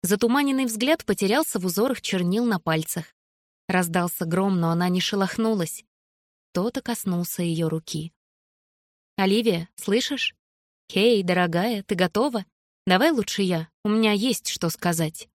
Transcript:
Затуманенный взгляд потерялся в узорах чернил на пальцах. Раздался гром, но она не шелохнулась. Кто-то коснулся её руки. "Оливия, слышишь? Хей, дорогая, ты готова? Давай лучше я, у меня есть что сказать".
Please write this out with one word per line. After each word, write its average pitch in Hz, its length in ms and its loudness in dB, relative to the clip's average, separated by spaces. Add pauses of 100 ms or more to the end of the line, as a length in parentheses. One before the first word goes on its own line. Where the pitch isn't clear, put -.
Затуманенный 262 640 2
взгляд 247 380 0
потерялся 202 560 0
в 180 60 -4
узорах 208 360 0
чернил 185 440 0
на 214 140 0
пальцах. 160 540 -2 (540)
Раздался 175 580 0
гром, 185 360 2
но 165 80 2
она 175 180 2
не 180 140 0
шелохнулась. 202 800 -2 (680)
Кто-то 233 300 -2
коснулся 180 640 -4
её 165 240 0
руки. 160 460 -6 (1040)
"Оливия, 196 580 2
слышишь? - 580 -2 (560)
Хей, 208 340 4
дорогая, 180 600 0
ты 208 120 -4
готова? 208 500 0 (400)
Давай 190 260 4
лучше 220 300 -2
я, 170 260 0 (160)
у 208 60 -2
меня 214 240 4
есть 220 340 0
что - 220 -4
сказать". 165 680 -4